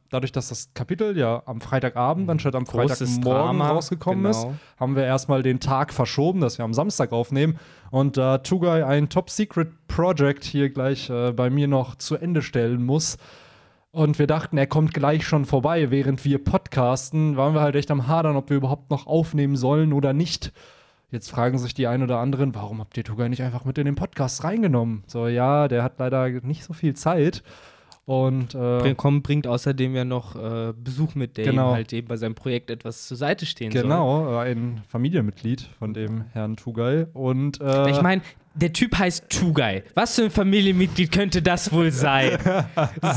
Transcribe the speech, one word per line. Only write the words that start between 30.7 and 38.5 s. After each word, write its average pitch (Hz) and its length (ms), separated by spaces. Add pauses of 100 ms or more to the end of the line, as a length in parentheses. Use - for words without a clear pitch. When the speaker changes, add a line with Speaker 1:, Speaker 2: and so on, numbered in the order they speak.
Speaker 2:
Besuch 127 380
mit, 127 240
der 110 80
Speaker 1:
Genau. 131 260
Speaker 2:
ihm 123 40
halt 113 180
eben 117 140
bei 117 100
seinem 110 160
Projekt 120 380
etwas 113 360
zur 127 100
Seite 156 280
stehen 110 260
soll. 120 120
Speaker 1:
Genau, 139 580
äh, 123 100
ein 117 360
Familienmitglied 123 760 (160)
von 107 160
dem 110 400
Herrn 110 220
Tugai. 123 580
Und, 135 480
äh, 139 300
Speaker 2:
Ich 143 100
mein, 185 220 (320)